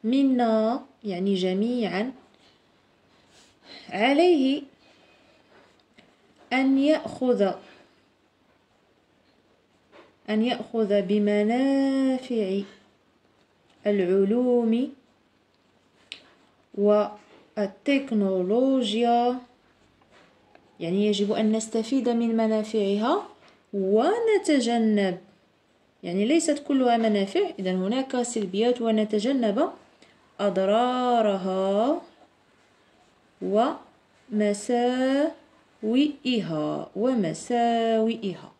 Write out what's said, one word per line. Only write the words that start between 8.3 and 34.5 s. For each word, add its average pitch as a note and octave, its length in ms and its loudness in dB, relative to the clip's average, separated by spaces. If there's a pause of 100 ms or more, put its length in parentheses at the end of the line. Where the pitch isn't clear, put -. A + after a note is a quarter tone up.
أن G#3+ 140 0
يأخذ A3 580 0
بمنافع A#3 1600 0 (1300)
العلوم A3+ 1040 2 (1800)
والتكنولوجيا، A3 2750 0 (1400)
يعني F#3 280 0
يجب G3+ 240 0
أن G#3+ 200 2
نستفيد A3+ 580 -2
من A#3 280 0
منافعها A3 920 0 (460)
ونتجنب، A3+ 1400 2 (840)
يعني F#3 220 -2
ليست D4 420 0
كلها B3+ 300 2
منافع، A3 520 0 (100)
إذن F#3 160 -2
هناك B3 460 -2
سلبيات، A#3 600 -2
ونتجنب A3 880 0 (680)
أضرارها G#3 1600 0 (1400)
ومساوئها، A#3+ 1900 -2 (1600)